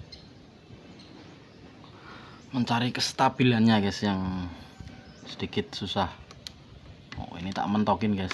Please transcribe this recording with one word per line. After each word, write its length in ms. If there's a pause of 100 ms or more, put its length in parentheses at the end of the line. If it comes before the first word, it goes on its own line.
(2500)
Mencari 320
kestabilannya, 960
guys, 160
yang 480 (800)
sedikit 480
susah. 320 (1120)
Oh, 160
ini 160
tak 160
mentokin, 480
guys, 180